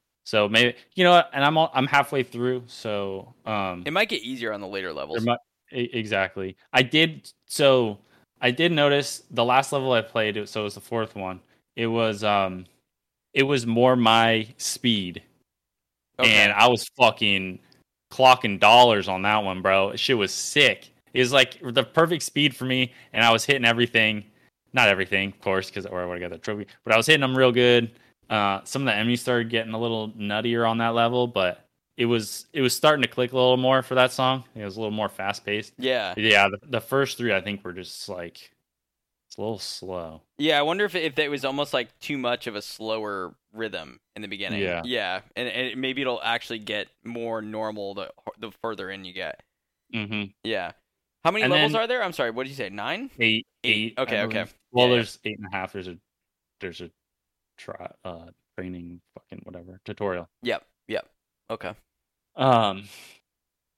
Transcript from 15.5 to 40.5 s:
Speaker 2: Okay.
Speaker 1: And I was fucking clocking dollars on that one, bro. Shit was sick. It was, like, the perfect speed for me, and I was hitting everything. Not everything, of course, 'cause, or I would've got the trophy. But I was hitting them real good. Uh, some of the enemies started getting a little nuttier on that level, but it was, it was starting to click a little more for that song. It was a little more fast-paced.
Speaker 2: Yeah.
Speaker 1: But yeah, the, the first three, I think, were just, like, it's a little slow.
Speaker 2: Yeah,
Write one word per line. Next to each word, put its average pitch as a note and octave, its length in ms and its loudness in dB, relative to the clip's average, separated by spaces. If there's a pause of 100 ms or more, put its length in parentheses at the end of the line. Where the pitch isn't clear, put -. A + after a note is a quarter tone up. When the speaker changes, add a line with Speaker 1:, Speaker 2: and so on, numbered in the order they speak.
Speaker 2:
Okay. A2+ 120 4
Speaker 1:
And G#2 200 6
I G#2+ 160 6
was A#2 300 2
fucking G2+ 600 2 (520)
clocking B2+ 480 6
dollars G#2+ 480 8
on F#2 140 -4
that G#2+ 220 2
one, F#2 180 -4
bro. G2 340 2
Shit A#2+ 220 0
was G2 160 0
sick. - 560 2 (240)
It B2+ 60 0
was, B2 120 2
like, C3 300 2
the B2+ 220 -2
perfect D#3+ 400 0
speed D3 320 -2
for B2+ 100 -8
me, B2+ 280 -2 (200)
and A2+ 100 2
I A#2 80 8
was A2+ 140 2
hitting C3 200 0
everything. A2+ 600 2 (480)
Not A#2+ 160 4
everything, G2 400 0
of - 100 -14
course, F#2+ 320 -2
'cause, F#2+ 140 -10
or F2+ 160 -6
I F2+ 40 -4
would've F2 160 -8
got F2 100 -10
the E2 60 -14
trophy. G#2 300 -8 (160)
But A2+ 100 2
I A2+ 40 6
was A#2 80 2
hitting D3+ 160 6
them B2+ 160 0
real B2+ 160 6
good. A#2+ 380 4 (380)
Uh, G2+ 360 0
some C3+ 160 -6
of C3+ 60 -2
the A2 60 0
enemies A#2 280 0
started A#2 280 -2
getting A2+ 240 -4
a A2 60 -6
little A2+ 320 -4
nuttier A2+ 580 -2
on A2+ 100 -2
that A#2 160 0
level, A#2+ 320 2
but F#2 380 -2 (300)
it A#2+ 100 0
was, A#2 480 -2
it D3 80 -2
was B2 140 2
starting D3+ 260 4
to A#2+ 60 0
click B2 240 -4
a C3 40 -10
little B2+ 220 4
more B2+ 240 2
for B2+ 140 -6
that B2+ 160 6
song. C3 320 0 (120)
It G#2+ 100 -10
was G2 120 -8
a - 40 -10
little G#2+ 140 -4
more G#2+ 140 -2
fast-paced. G#2 680 -6
Speaker 2:
Yeah. A#2+ 360 -2
Speaker 1:
But G#2 100 -4
yeah, G2+ 260 6
the, G2 180 -6
the B2 140 -4
first C3+ 360 -2
three, A#2 160 -2
I F#2+ 80 2
think, G2+ 220 -8
were F2+ 100 -12
just, F2+ 360 -14
like, F2 420 -14 (800)
it's - 80 -20
a G2+ 40 -10
little G#2+ 180 -6
slow. F2 640 -12 (160)
Speaker 2:
Yeah, D3 220 0